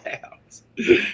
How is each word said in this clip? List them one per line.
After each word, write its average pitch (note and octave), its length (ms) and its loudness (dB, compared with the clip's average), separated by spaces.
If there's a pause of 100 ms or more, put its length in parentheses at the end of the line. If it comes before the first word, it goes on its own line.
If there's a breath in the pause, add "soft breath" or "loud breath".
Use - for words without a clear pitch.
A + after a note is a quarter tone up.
labs. - 600 -14 (120)
<laughs> - 380 4